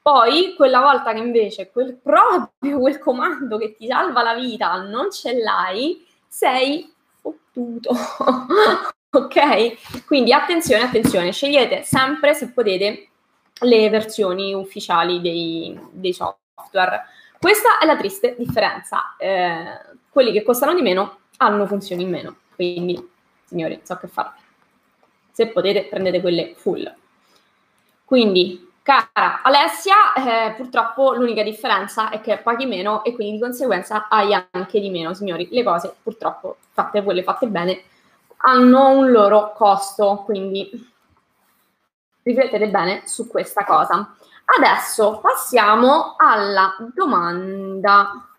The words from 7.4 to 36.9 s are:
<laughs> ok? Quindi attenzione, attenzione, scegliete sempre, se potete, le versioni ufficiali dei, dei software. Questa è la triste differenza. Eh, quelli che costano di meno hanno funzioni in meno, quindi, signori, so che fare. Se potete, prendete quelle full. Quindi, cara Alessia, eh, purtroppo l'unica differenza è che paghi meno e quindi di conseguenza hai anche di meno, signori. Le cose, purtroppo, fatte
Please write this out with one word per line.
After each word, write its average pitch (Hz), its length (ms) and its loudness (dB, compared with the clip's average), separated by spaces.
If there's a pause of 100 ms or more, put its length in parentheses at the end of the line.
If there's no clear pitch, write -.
<laughs> 262 1200 -2
ok? 247 960 0
Quindi 254 260 4
attenzione, 320 520 2
attenzione, 208 480 0
scegliete 277 500 0
sempre, 285 520 0
se 277 180 -8
potete, 202 560 -2 (520)
le 220 300 4
versioni 196 640 -2
ufficiali 180 680 -2
dei, 165 580 -6 (120)
dei 185 220 -6
software. - 920 -6 (340)
Questa 415 400 2
è 320 80 2
la 302 100 2
triste 240 400 -2
differenza. - 840 -4
Eh, 175 640 -4 (280)
quelli 254 240 2
che 208 100 0
costano 277 320 0
di 359 80 0
meno 196 360 -2 (180)
hanno 208 300 0
funzioni 196 360 -6
in 185 80 -6
meno, 151 260 -10 (180)
quindi, 175 560 -6 (340)
signori, 165 400 -8
so 180 140 -10
che 180 100 -16
fare. - 240 -8 (1000)
Se 226 180 -2
potete, 196 360 -2
prendete 185 360 -4
quelle 175 360 -4
full. - 360 -6 (1120)
Quindi, 196 640 0 (120)
cara 226 600 0
Alessia, 330 680 4
eh, 247 420 -2
purtroppo 247 600 0
l'unica 233 280 0
differenza 214 680 -4
è 214 100 -8
che 208 180 -2
paghi 240 280 -2
meno 208 380 -4
e 240 100 -4
quindi 214 200 -6
di 214 60 -8
conseguenza 220 680 -4
hai 208 260 2 (160)
anche 190 300 -4
di 202 100 -8
meno, 170 240 -6
signori. 180 360 -8
Le 240 140 -2
cose, 175 380 -2
purtroppo, - 560 -10 (120)
fatte 208 320 -2